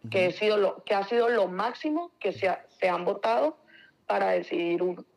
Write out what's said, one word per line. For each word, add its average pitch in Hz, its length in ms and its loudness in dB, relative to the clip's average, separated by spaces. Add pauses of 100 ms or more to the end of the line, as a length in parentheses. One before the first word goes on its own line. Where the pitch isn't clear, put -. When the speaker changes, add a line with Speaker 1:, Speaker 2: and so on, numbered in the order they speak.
Speaker 1:
Ujú. 110 100 -14
Speaker 2:
que 185 160 2
ha 175 60 0
sido 214 240 2
lo, 196 280 0
que 214 100 0
ha 196 100 2
sido 233 240 2
lo 214 200 2
máximo 247 720 -4
que 190 140 -2
se 190 160 -2
ha, - 160 -2 (160)
se 190 80 2
han 175 160 0
votado 226 540 0 (480)
para 196 240 0
decidir 175 520 0
un, 180 220 -4 (120)